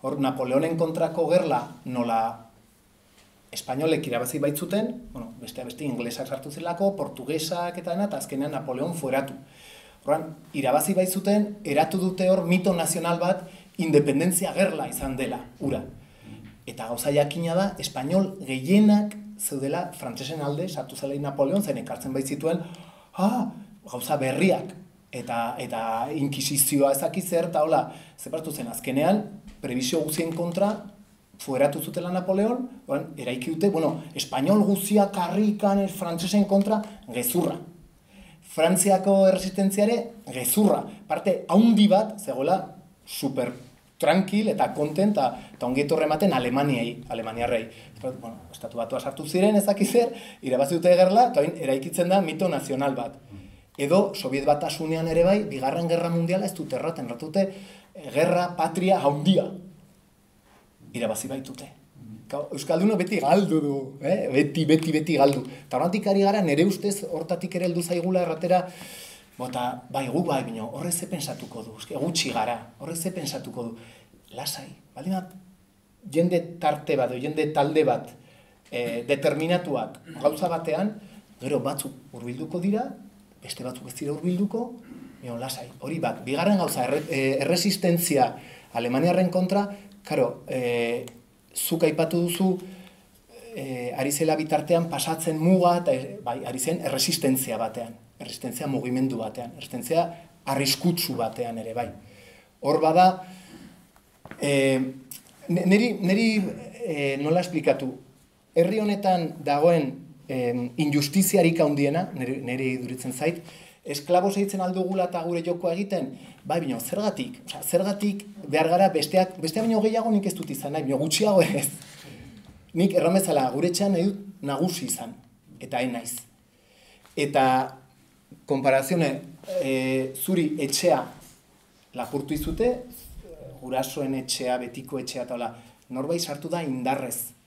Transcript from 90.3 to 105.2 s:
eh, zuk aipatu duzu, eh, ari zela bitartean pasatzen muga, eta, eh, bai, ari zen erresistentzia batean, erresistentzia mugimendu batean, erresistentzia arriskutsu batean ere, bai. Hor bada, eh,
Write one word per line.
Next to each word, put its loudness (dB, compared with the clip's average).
eh, -2
zuk 0
aipatu 2
duzu, 2
eh, -6
ari 0
zela 2
bitartean 2
pasatzen -2
muga, 6
eta, 2
eh, -4
bai, -4
ari -6
zen -2
erresistentzia 0
batean, -6
erresistentzia -8
mugimendu -2
batean, -8
erresistentzia 0
arriskutsu 0
batean -4
ere, -8
bai. -4
Hor 2
bada, 6
eh, 4